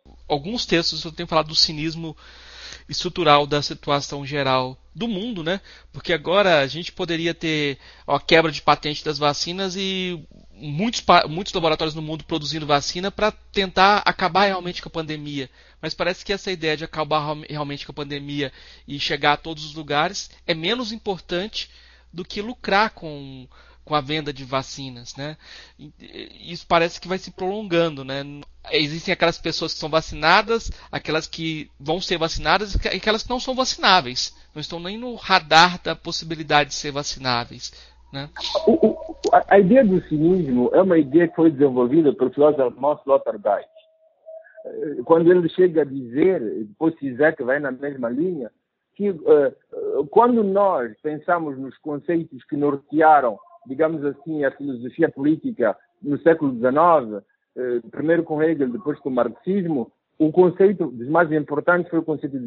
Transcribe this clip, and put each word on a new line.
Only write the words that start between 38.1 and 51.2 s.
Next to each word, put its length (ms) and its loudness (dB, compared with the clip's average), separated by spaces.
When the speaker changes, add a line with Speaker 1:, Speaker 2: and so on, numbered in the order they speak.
Speaker 1:
né? 160 -10
Speaker 2:
O, 220 4
o, 300 -6
a, 220 4
a 60 10
ideia 240 6
do 240 4
cinismo 640 2
é 100 6
uma 160 4
ideia 300 4
que 80 -8
foi 160 6
desenvolvida 600 4
pelo 200 0
filósofo 300 4
alemão 400 0
Sloterdijk. 640 0
Eh, 400 -8
quando 260 6
ele 200 6
chega 320 4
a 20 4
dizer, 580 0
e 220 -6
depois 340 -4
se 160 -6
que 80 -8
vai 160 0
na 100 -4
mesma 380 -8
linha, 420 -4
que, 140 -2
eh, 40 -2
eh, 400 4
quando 320 6
nós 500 2
pensamos 540 -2